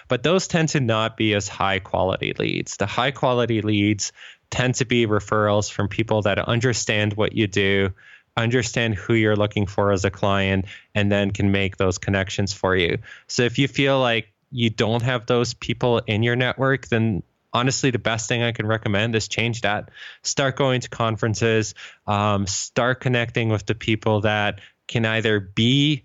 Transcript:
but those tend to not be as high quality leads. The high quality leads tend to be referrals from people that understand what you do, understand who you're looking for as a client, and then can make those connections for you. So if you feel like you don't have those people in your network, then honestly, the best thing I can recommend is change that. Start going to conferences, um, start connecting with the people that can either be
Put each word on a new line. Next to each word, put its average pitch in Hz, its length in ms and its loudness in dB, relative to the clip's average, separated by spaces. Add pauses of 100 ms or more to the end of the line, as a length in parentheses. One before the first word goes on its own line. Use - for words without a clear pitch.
but 123 160 -2
those 180 240 2
tend 160 220 0
to 156 100 0
not 110 360 0
be 107 200 2
as 101 120 -2
high 95 300 -2
quality 92 640 -2
leads. - 380 -4
The 98 100 -2
high 123 240 0
quality 120 500 0
leads 104 500 0 (380)
tend 127 260 0
to 123 100 -2
be 120 200 2
referrals 104 680 0
from 101 180 -2
people 110 340 0
that 98 160 2
understand 110 760 0
what 104 200 0
you 110 120 2
do, 98 480 2 (420)
understand 117 600 0
who - 180 -2
you're 107 220 4
looking 104 320 0
for 101 240 0
as 98 120 0
a 98 60 2
client, 95 560 0 (300)
and 101 160 2
then 101 200 2
can 98 200 2
make 98 260 0
those 92 200 0
connections 98 560 -2
for 92 220 0
you. 92 220 2 (300)
So - 160 0
if 120 160 0
you 139 80 2
feel 135 320 0
like 117 320 0 (200)
you 120 180 0
don't 117 340 0
have 123 220 -2
those 120 280 0
people 120 460 -2
in 107 240 0
your 120 120 2
network, 131 520 0
then 110 340 0 (320)
honestly, 127 380 0
the 110 80 0
best 113 280 -2
thing 120 140 0
I 117 100 0
can 110 140 -4
recommend 110 500 0
is 107 120 0
change 113 340 -2
that. 101 280 -2 (340)
Start 135 320 -2
going 127 260 2
to - 80 -12
conferences, 113 880 0 (320)
um, 101 400 0
start 123 520 -2
connecting 120 500 0
with 104 180 0
the 110 80 -2
people 107 460 0
that 104 380 0 (280)
can 113 180 0
either 110 340 2
be 127 640 0